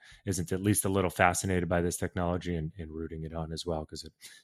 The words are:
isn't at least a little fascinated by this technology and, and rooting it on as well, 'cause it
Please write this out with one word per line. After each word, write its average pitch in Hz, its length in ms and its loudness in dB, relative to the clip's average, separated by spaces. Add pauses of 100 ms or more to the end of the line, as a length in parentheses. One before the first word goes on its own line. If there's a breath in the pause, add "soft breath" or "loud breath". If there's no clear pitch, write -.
(260 soft breath)
isn't 90 260 -2
at 92 100 0
least 101 240 4
a 98 40 2
little 95 200 4
fascinated 90 580 4
by 87 140 4
this 87 160 0
technology 87 580 -2
and, 80 220 -4
and 80 140 -10
rooting 80 320 -8
it 80 100 -10
on 80 180 -6
as 80 140 -8
well, 80 200 -2
'cause 78 180 -14
it 78 100 -18 (300 soft breath)